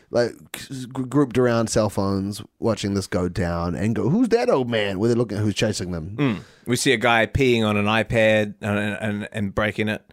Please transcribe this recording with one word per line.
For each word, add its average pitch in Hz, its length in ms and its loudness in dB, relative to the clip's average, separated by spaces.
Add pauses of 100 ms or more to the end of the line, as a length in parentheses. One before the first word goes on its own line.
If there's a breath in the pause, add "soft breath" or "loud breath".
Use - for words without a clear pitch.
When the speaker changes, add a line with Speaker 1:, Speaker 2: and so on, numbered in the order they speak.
(100)
Speaker 1:
like, 117 220 0 (200)
g-, 131 340 -12
grouped 127 520 0
around 117 300 4
cell 110 200 2
phones 98 540 -2 (160)
watching 104 340 -2
this 98 140 -2
go 90 240 -2
down 87 440 -2
and 110 200 0
go, 107 160 0
"Who's 226 180 2
that 240 220 2
old 135 180 2
man?" 101 300 -2
Where 113 100 2
they're 117 80 4
looking 113 220 -2
at 107 40 -2
who's 104 120 0
chasing 104 380 -2
them. 85 240 -8
Speaker 2:
Mm. 127 220 -2 (280 loud breath)
We 120 100 0
see 135 160 2
a 117 60 2
guy 113 280 4
peeing 120 400 2
on 104 120 2
an 104 80 0
iPad 110 760 2
and, 104 180 0 (220)
and, 104 320 -4
and 101 220 -4
breaking 107 340 -2
it. 104 140 -4 (100)